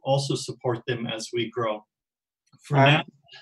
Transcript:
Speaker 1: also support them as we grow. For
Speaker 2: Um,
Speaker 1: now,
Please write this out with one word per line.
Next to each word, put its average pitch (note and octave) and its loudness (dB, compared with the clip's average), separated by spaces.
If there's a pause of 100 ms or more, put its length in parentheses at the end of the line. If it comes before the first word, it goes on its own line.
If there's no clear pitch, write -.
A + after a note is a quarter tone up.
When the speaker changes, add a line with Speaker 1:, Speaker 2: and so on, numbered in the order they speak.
Speaker 1:
also C#3 0
support B2 -6
them A#2 -6
as A2+ -10
we A2+ -4
grow. A2 -6 (800)
For C#3+ 0
Speaker 2:
Um, C3+ 8
Speaker 1:
now, D3 6 (380)